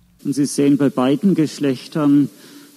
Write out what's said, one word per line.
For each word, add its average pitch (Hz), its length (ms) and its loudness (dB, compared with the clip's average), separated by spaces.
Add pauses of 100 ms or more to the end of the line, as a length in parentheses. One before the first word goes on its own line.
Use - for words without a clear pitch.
(240)
Und 139 100 -4
Sie 139 120 -2
sehen 143 320 2
bei 139 120 2
beiden 143 440 0
Geschlechtern, 143 960 0 (480)